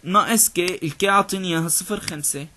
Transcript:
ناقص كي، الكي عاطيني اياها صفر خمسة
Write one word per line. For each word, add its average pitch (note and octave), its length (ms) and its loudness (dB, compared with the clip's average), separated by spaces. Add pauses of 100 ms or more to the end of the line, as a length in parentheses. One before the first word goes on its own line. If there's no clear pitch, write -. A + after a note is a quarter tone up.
ناقص F#3+ 440 2
كي، F3 340 -2
الكي E3 260 -2
عاطيني G3 400 2
اياها E3 200 0
صفر G3+ 320 -2
خمسة D3 460 -6 (100)